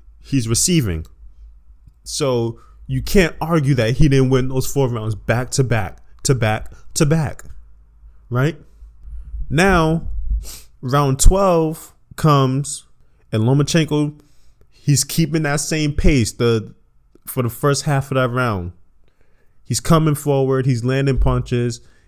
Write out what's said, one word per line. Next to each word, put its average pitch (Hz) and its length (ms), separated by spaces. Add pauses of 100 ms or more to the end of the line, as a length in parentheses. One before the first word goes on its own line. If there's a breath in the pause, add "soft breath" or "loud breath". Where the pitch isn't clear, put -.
(180 soft breath)
he's 117 300
receiving. 113 580 (960)
So 120 560 (300 soft breath)
you 131 140
can't 185 380
argue 151 340
that 117 240
he 156 100
didn't 135 220
win 131 180
those 131 180
four 139 220
rounds 110 260
back 117 380
to 139 100
back, 110 380 (240)
to 139 100
back, 110 380 (220 soft breath)
to 160 120
back, 151 380 (840)
right? 127 280 (920)
Now, 165 600 (720 loud breath)
round 139 400
twelve 175 760 (220)
comes, 139 720 (440)
and 110 140
Lomachenko, 147 760 (500)
he's - 340
keeping 156 380
that 147 180
same 151 320
pace 143 400
the, 113 420 (520)
for - 160
the 120 60
first 143 360
half 139 260
of 135 60
that 127 140
round. 110 420 (880)
He's - 180
coming 160 360
forward. 135 500
He's 120 180
landing 135 340
punches. 123 640 (280 soft breath)